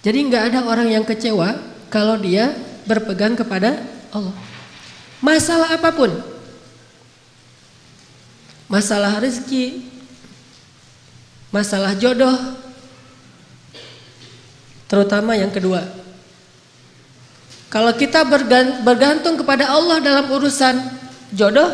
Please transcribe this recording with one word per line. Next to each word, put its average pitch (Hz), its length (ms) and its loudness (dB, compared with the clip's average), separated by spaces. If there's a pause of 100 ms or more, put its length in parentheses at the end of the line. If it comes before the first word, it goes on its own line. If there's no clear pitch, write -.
Jadi 220 180 0 (140)
nggak 226 160 2
ada 247 160 0
orang 233 240 0
yang 220 160 2
kecewa 220 560 -2 (320)
kalau 214 240 0
dia 208 400 0 (320)
berpegang 220 480 -2
kepada 220 400 -2 (400)
Allah. 190 160 -6 (880)
Masalah 320 560 2
apapun, 320 320 2 (2500)
masalah 202 560 0
rezeki, 254 640 -4 (1700)
masalah 202 480 -2
jodoh, 254 320 2 (2500)
terutama 202 480 2
yang 196 160 0
kedua. 185 320 -2 (1800)
Kalau 226 240 2
kita 285 320 2
bergan-, 254 560 2
bergantung 285 560 2
kepada 269 320 0
Allah 320 320 2
dalam 277 320 2
urusan 262 560 0 (480)
jodoh 220 380 4